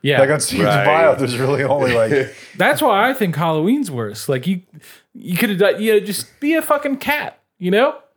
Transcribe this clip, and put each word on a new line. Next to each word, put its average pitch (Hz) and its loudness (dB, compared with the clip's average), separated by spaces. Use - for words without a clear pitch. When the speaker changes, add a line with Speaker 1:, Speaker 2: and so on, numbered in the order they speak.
Speaker 1:
Yeah. 139 2
Speaker 2:
Like 135 4
on 151 2
Cinco - -2
de 104 2
Speaker 3:
Right. 101 2
Speaker 2:
Mayo, 156 4
there's 123 -2
really 135 0
only, 135 0
like, 120 0
Speaker 3:
<laughs> - -20
Speaker 1:
That's 285 0
why 233 2
I 269 -2
think 196 -2
Halloween's 170 0
worse. 110 -8
Like, 131 -2
you, 185 -4
you - -6
could 208 0
have 185 -4
done, 196 2
you 220 2
know, 208 4
just - -8
be 302 0
a 320 0
fucking 294 -2
cat, - -6
you 180 -4
know? 240 2